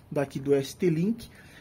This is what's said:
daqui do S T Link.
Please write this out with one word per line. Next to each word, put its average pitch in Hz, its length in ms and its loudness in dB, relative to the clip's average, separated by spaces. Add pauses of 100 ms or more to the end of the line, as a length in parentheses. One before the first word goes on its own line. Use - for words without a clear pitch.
daqui 143 300 -4
do 139 140 2
S 139 220 2
T 180 140 2
Link. 180 400 0 (320)